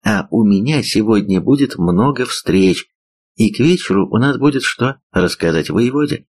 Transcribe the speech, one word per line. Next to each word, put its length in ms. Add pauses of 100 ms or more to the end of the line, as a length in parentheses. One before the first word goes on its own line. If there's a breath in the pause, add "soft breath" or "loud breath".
А 300
у 140
меня 360
сегодня 600
будет 360
много 480
встреч, 600 (500)
и 180
к 60
вечеру 500
у 80
нас 200
будет 260
что 380 (100)
рассказать 580
воеводе 640